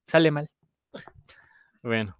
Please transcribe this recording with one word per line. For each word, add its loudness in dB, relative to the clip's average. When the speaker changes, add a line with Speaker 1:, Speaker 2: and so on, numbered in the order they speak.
Speaker 1:
Sale 4
mal. -8
Speaker 2:
Bueno. -4